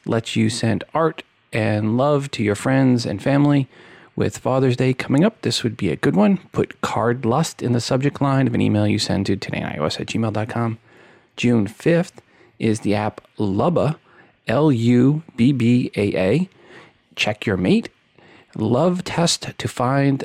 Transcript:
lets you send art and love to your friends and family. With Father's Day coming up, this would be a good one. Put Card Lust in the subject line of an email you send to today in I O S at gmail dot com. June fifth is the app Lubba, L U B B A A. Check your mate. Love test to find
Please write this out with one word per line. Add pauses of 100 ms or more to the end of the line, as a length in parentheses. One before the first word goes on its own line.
lets
you
send (100)
art (300)
and
love
to
your
friends
and
family. (460)
With
Father's
Day
coming
up,
this
would
be
a
good
one. (140)
Put
Card
Lust
in
the
subject
line
of
an
email
you
send
to
today
in
I
O
S
at
gmail
dot
com. (580)
June
fifth (360)
is
the
app (180)
Lubba, (520)
L
U (140)
B
B
A
A. (640)
Check
your
mate. (640)
Love
test
to
find